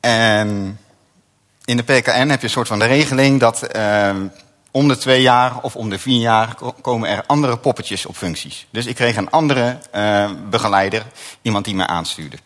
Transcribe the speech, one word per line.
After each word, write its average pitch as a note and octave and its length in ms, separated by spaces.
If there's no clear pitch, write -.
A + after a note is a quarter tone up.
En G#2+ 800
in A#2+ 120
de A#2+ 60
P B2 220
K - 20
N C3 220
heb C#3 120
je A#2+ 60
een G#2+ 60
soort A#2+ 160
van G#2+ 100
de G#2 60
regeling C3+ 560
dat, A#2 220
ehm, G#2 640
om C#3+ 180
de C3 80
twee C3 260
jaar B2 380
of - 160
om A2 140
de G2 80
vier B2+ 220
jaar A2+ 340
ko-, B2 260
komen A2+ 280
er G2+ 180
andere C#3 300
poppetjes - 500
op - 100
functies. - 540
Dus A#2 160
ik A#2+ 80
kreeg A#2 220
een G2+ 140
andere, C3 480
eh, G#2 400
begeleider, G#2+ 560
iemand G#2 220
die G#2+ 100
me F#2+ 120
aanstuurde. D#2+ 600